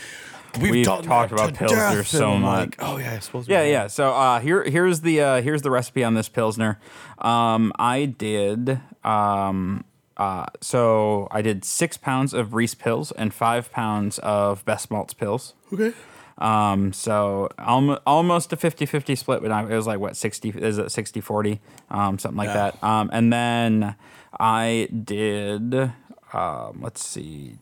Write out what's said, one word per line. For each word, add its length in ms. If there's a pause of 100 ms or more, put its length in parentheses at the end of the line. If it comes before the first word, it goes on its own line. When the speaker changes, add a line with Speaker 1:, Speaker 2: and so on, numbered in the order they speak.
(600)
Speaker 1:
"We've 100
Speaker 2:
We've 140
Speaker 1:
done 180
Speaker 2:
talked 280
Speaker 1:
that 40
Speaker 2:
about 200
Speaker 1:
to 40
Speaker 2:
Pilsner 180 (200)
Speaker 1:
death," 100
Speaker 2:
so 200
Speaker 1:
and 80
I'm 80
Speaker 2:
much. 160
Speaker 1:
like, 200
Oh, 180
yeah, 160
I 60
suppose 300
we 40
Speaker 2:
Yeah, 80
Speaker 1:
have. 80
Speaker 2:
yeah. 180
So, 260
uh, 260
here, 240
here's 380
the, 200
uh, 200
here's 220
the 80
recipe 340
on 80
this 160
Pilsner. 500 (380)
Um, 600
I 280
did, 720 (240)
um, 800 (320)
uh, 300 (160)
so 680
I 100
did 240
six 320
pounds 360
of 200
Reese 220
Pills 360
and 220
five 400
pounds 460
of 440
Best 260
Malts 240
Pills. 400 (200)
Speaker 1:
Okay. 180 (480)
Speaker 2:
Um, 540
so 560 (100)
almo-, 480
almost 460
a 40
fifty 280
fifty 300
split, 260
but 100
I, 120
it 120
was 120
like, 120
what, 160
sixty, 340
is 280
it 140
sixty 300
forty? 380 (300)
Um, 280
something 200
like 100
Speaker 1:
Yeah. 240
Speaker 2:
that. 120
Um, 280
and 220
then 600 (440)
I 480 (160)
did, 720 (580)
um, 500
let's 240
see, 560